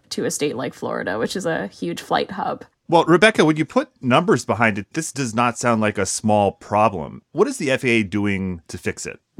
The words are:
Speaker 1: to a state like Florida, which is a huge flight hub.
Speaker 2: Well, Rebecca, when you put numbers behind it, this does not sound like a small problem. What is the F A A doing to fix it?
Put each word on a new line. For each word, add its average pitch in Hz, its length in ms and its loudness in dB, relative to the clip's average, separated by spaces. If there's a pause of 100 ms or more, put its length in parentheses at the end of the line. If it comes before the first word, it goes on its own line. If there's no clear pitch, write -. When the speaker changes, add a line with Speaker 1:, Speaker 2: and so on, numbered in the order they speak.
Speaker 1:
to - 160 -6
a 117 60 -2
state 143 260 -4
like 120 160 -6
Florida, 117 460 -6
which - 180 -4
is 185 80 -6
a 170 220 -2
huge 170 340 -8
flight - 300 -2
hub. - 340 -8 (260)
Speaker 2:
Well, 165 140 6
Rebecca, 180 400 6
when 156 140 4
you 151 80 -2
put - 240 -2 (120)
numbers 147 440 2
behind 107 320 2
it, 101 160 -10
this 160 180 -6
does 127 220 -4
not 120 240 0
sound 117 240 2
like 104 160 0
a 95 80 0
small 104 460 2
problem. 98 680 -2 (120)
What 180 140 2
is 277 120 -8
the 147 120 -2
F 131 140 0
A 131 40 0
A 117 140 4
doing 95 680 -2
to 92 100 -12
fix - 260 -6
it? - 160 -14 (200)